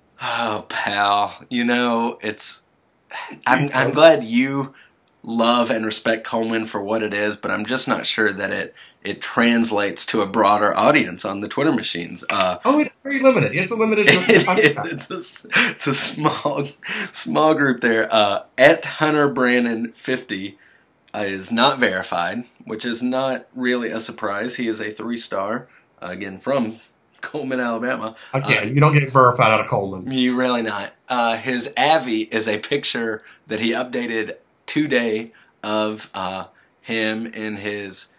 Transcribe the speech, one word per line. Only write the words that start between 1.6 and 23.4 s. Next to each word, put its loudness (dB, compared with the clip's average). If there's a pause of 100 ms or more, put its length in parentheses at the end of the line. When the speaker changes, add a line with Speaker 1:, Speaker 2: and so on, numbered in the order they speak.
Speaker 1:
know, 0
it's, -8 (840)
I'm, 4
I'm 2
Speaker 2:
Okay. -2
Speaker 1:
glad 8
you 0 (500)
love 2
and -2
respect -2
Coleman -2
for -6
what -2
it -4
is, -2
but -6
I'm -2
just -2
not -2
sure 0
that -6
it -6 (300)
it -8
translates 2
to 0
a 2
broader 2
audience 2
on -6
the -8
Twitter 0
machines. -6
Uh, 0
Speaker 2:
Oh, 4
it's 0 (120)
very -4
limited. 4
It's -2
a -4
limited 2
Speaker 1:
<laughs> -
it 4
Speaker 2:
podcast. 2
Speaker 1:
is. -8
It's -10
a -8
s-, -10 (240)
it's -6
a 0
small, 0 (440)
small 2
group 2
there. 2
Uh, 2 (140)
at 6
Hunter 2
Brannon 0
fifty, -6 (560)
uh, -4
is -6
not 2
verified, -2 (200)
which -8
is -4
not -2